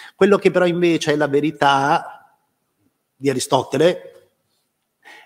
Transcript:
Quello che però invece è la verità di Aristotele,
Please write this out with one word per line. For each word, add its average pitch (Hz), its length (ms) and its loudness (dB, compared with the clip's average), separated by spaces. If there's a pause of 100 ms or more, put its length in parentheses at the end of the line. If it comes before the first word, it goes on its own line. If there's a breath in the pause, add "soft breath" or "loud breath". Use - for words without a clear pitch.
(140 loud breath)
Quello 202 240 2
che 185 120 2
però 180 140 0
invece 170 480 0
è 147 40 0
la 147 120 -2
verità 143 1040 -2 (800)
di 135 140 -4
Aristotele, 135 880 -2 (1120 loud breath)